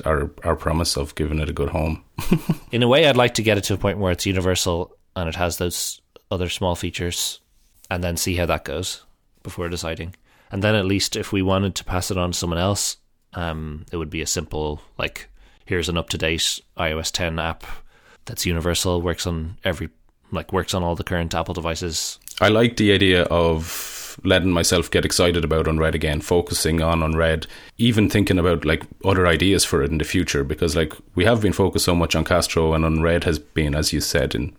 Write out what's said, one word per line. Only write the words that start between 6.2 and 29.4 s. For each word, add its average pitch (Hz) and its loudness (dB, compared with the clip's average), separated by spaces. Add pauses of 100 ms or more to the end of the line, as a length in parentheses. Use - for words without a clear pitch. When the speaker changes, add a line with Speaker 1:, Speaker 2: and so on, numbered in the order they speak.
Speaker 2:
other 90 -2
small 90 -2
features, - -6 (500)
and 90 -4
then 85 -2
see 92 -2
how 87 0
that 80 0
goes 76 -8 (380)
before 90 -8
deciding. 82 -8 (380)
And 98 -4
then 107 4
at 101 2
least 95 0
if - -4
we 101 2
wanted 95 2
to - -8
pass 90 -2
it 92 -2
on 90 -2
to - -4
someone 85 -2
else, 98 0 (340)
um, 78 -8
it 87 -6
would 78 -4
be 80 -6
a 76 -4
simple, 76 -4 (160)
like, - -8 (360)
"Here's 87 -2
an 87 -2
up-to-date 82 -2 (160)
I 80 -2
O 80 -4
S 80 -6
ten 82 -4
app 80 -6 (640)
that's - -6
universal, 87 0
works 85 -4
on 82 -6
every, 82 -2 (420)
like, 87 -6
works 92 -2
on 90 0
all 85 0
the 80 -6
current 85 -2
Apple 82 -2
devices." 82 -4 (220)
Speaker 1:
I 98 6
like 117 4
the 104 6
idea 92 6
of - -2
letting 92 4
myself 85 2
get 85 2
excited 85 2
about 78 0
Unread 80 2
again, 78 0
focusing 82 0
on 82 2
Unread, 80 0 (300)
even 110 4
thinking 98 2
about, 85 2
like, 80 2 (220)
other 95 4
ideas 85 4